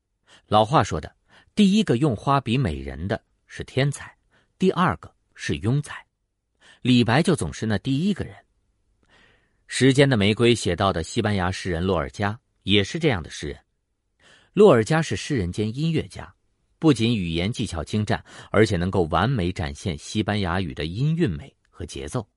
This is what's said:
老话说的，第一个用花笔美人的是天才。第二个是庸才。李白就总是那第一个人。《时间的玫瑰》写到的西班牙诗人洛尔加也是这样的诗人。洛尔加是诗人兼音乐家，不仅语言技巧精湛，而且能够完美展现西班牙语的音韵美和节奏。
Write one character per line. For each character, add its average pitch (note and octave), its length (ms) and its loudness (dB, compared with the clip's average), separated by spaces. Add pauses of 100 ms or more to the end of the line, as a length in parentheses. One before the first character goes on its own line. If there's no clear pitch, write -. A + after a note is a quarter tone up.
(460)
老 G#2+ 180 4
话 B2+ 200 2
说 D#2+ 160 -4
的， - 120 -14 (440)
第 G3+ 160 6
一 G#3+ 100 4
个 B2+ 140 2
用 C3 180 0
花 C#3 260 0
笔 A2+ 160 -2
美 F2 220 -2
人 C#2 300 -10
的 A2+ 120 -4 (280)
是 - 160 -12
天 C#3 260 -2
才。 - 240 -14 (440)
第 F#3 140 2
二 D#3+ 240 0
个 - 180 -20 (200)
是 - 260 -6
庸 B2 220 0
才。 - 240 -16 (760)
李 B2 220 4
白 A#2 180 2
就 E3+ 140 2
总 D2+ 160 -6
是 - 140 -6
那 G#2+ 120 0
第 C3+ 220 -2
一 G3 140 -2
个 - 100 -6
人。 G#2+ 100 -12 (1300)
《时 C3 260 2
间 C#3 160 6
的 C3 80 4
玫 G2+ 180 4
瑰》 A#2+ 240 4
写 F2 180 -2
到 F#2+ 160 2
的 E2+ 100 -4
西 - 180 -4
班 G#2 140 0
牙 F2+ 160 0
诗 F#2+ 200 -8
人 E2 140 -2
洛 F#2+ 120 0
尔 C#2+ 140 -4
加 G#2 280 -6 (240)
也 G2+ 200 2
是 E3 160 -6
这 D#3+ 100 0
样 G2 140 -2
的 C2+ 60 -14
诗 - 200 -12
人。 C2+ 100 -12 (920)
洛 G3 200 8
尔 A2+ 120 6
加 D#3+ 180 2
是 G#2+ 140 -4
诗 - 200 -6
人 F2 160 -2
兼 A2 220 -4
音 D#3+ 180 -4
乐 A2 160 -2
家， - 240 -18 (460)
不 D#3+ 140 4
仅 A2+ 220 2
语 F#2 140 -2
言 E2+ 240 -2
技 A2+ 140 -4
巧 E2 180 -6
精 G#2+ 220 -2
湛， - 180 -4 (260)
而 G#2 140 4
且 G#2+ 120 0
能 F2 140 -2
够 F#2 140 0
完 E2 240 0
美 F#2 240 -2
展 D2 220 -6
现 D#2+ 240 -8
西 - 240 -4
班 G#2 180 -2
牙 F2+ 200 -2
语 D#2+ 120 -6
的 D2+ 140 -6
音 B2+ 280 -2
韵 E3 140 0
美 D2 260 -8 (140)
和 - 160 -16
节 C#2 240 -12
奏。 A#2 180 -6 (100)